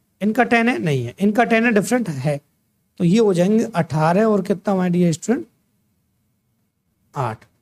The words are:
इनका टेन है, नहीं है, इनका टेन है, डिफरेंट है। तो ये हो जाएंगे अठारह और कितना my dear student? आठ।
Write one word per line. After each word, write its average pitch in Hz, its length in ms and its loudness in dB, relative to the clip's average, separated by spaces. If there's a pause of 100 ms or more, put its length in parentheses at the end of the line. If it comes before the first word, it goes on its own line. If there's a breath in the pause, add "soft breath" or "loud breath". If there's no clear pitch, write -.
(200)
इनका 220 240 0
टेन 233 240 2
है, 269 120 -2
नहीं 139 240 -2
है, 117 160 -10
इनका 214 240 2
टेन 226 200 2
है, 240 80 2
डिफरेंट 208 380 0
है। 143 300 -4 (600)
तो 180 40 -2
ये 180 140 4
हो 208 160 4
जाएंगे 208 320 2
अठारह 165 580 0
और 208 180 2
कितना 190 340 -2
my 180 140 0
dear 175 240 2
student? 285 300 -4 (1700)
आठ। 117 300 -8 (180)